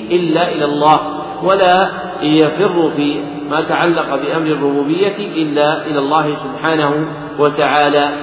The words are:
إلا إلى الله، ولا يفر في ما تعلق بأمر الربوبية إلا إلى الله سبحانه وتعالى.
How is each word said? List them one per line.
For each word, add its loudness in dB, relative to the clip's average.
إلا 0
إلى 0
الله، 4
ولا 4
يفر 2
في 0
ما 0
تعلق 0
بأمر -2
الربوبية 0
إلا -2
إلى -4
الله 0
سبحانه -2
وتعالى. 2